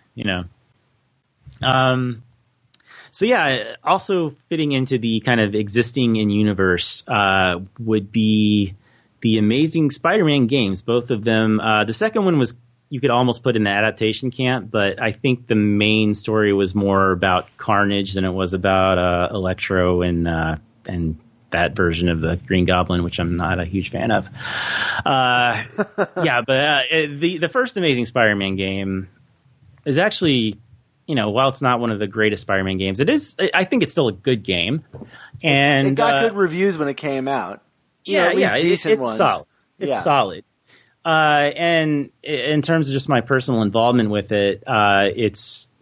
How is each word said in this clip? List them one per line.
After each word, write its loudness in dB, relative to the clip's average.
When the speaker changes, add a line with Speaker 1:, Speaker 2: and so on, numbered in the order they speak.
Speaker 1:
you -10
know. -4
Um, 0
so -2
yeah, 0
also 0
fitting -2
into 0
the -2
kind 2
of 2
existing 0
in 0
universe, 0
uh, 2
would -2
be 2
the 2
Amazing 2
Spider-Man 2
games, 0
both -2
of -2
them. 2
Uh, 2
the -2
second 0
one 2
was, 0
you -8
could 2
almost 0
put 0
in 2
the 0
adaptation 0
camp, -4
but -2
I -2
think -2
the 0
main 2
story 0
was 0
more 2
about 0
Carnage -2
than -2
it -2
was -2
about, 2
uh, 0
Electro 0
and, 0
uh, -2
and -4
that -2
version 0
of 0
the -2
Green 0
Goblin, 0
which -6
I'm -2
not -2
a -4
huge -6
fan -4
of. -2
Uh, 0
Speaker 2:
<laughs> -2
Speaker 1:
yeah, 0
but, 0
uh, 2
it, -2
the, -2
the -2
first -2
Amazing 2
Spider-Man 0
game -4
is 0
actually, 0
you -4
know, 0
while 2
it's -4
not 2
one -2
of -2
the -2
greatest 0
Spider-Man 0
games, -2
it 2
is, -2
I, 0
I 0
think 0
it's -2
still 0
a 0
good -2
game. -2
And, 2
Speaker 2:
It 0
got 2
Speaker 1:
uh, 2
Speaker 2:
good -6
reviews 0
when -2
it -6
came -6
out. -6
You -4
know, 4
Speaker 1:
yeah, 2
Speaker 2:
at 0
least 2
Speaker 1:
yeah, 0
it, 0
Speaker 2:
decent 0
Speaker 1:
it's 0
Speaker 2:
ones. -2
Speaker 1:
solid. 2
It's -4
Speaker 2:
Yeah. -2
Speaker 1:
solid. 0
Uh, 4
and 0
i-, -10
in 0
terms 0
of -4
just -2
my -4
personal 0
involvement 2
with -2
it, 0
uh, 2
it's, -4